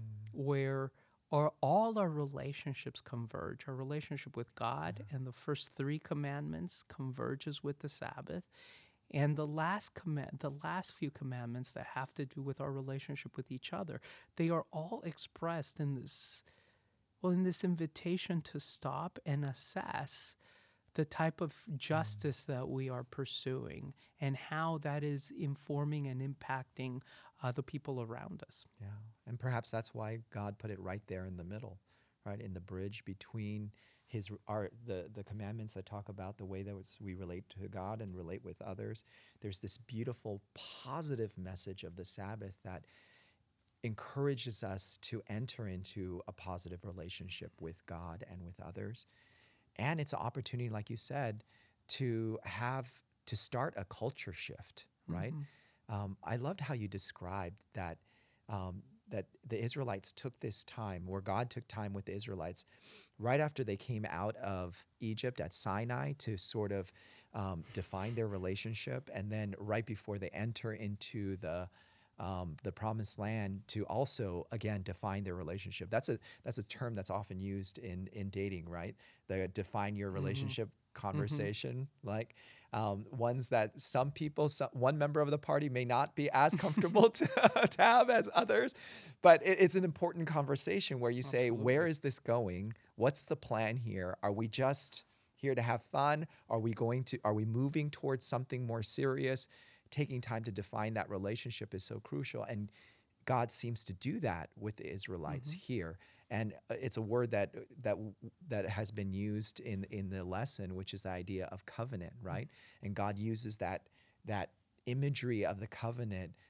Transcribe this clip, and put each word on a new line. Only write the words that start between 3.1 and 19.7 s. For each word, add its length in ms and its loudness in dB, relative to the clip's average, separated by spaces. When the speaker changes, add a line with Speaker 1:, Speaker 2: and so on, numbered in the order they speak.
Speaker 1:
Our 80 -6
relationship 640 -6
with 180 -6
God 460 -2
Speaker 2:
Yeah. 60 -4
Speaker 1:
and 100 -4
the 60 -8
first 420 -4
three 240 0
commandments 840 -4
converges 800 -4
with 160 -4
the 80 -8
Sabbath. 560 -8
And 260 2
the 100 -2
last 480 -2
command, 440 -4
the 140 -4
last 300 -4
few 180 -4
commandments 640 -6
that 140 -8
have 280 -6
to 120 -4
do 160 -10
with 180 -6
our 120 -4
relationship 640 -6
with 140 -8
each 220 -8
other, 280 -6
they 140 2
are 220 2
all 320 -4
expressed 760 -6
in 160 2
this, 480 -4
well, 120 4
in 100 4
this 220 2
invitation 800 0
to 180 -8
stop 680 -6
and 180 0
assess 920 -6